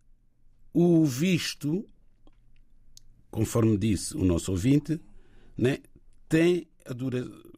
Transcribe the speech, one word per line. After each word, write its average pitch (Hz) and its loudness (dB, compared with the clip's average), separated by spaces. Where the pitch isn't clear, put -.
o 170 4
visto, 151 -2
conforme 110 0
disse 101 -2
o - -4
nosso 90 0
ouvinte, 139 0
né, - 0
tem 170 0
a 135 -10
dura-, 123 -6